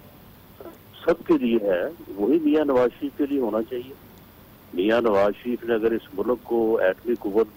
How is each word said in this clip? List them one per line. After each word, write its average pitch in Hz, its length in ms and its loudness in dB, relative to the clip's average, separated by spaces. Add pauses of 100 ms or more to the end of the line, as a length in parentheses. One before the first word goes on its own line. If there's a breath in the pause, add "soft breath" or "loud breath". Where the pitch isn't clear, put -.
(1040)
सबके 165 320 2
लिए 117 260 0
है, 95 220 0 (300)
वही 107 240 2
मियां 151 260 2
नवाज 127 240 4
शरीफ - 280 -8
के 147 80 0
लिए 143 140 -2
होना 110 220 0
चाहिए। 127 300 -10 (840)
मियां 110 260 2
नवाज 101 320 2
शरीफ 120 320 -8
ने 117 80 -2
अगर 113 200 0
इस 107 80 -4 (140)
मुल्क 113 240 -2
को 113 400 -2
एटमी 95 360 -2
कुव्वत 107 420 -2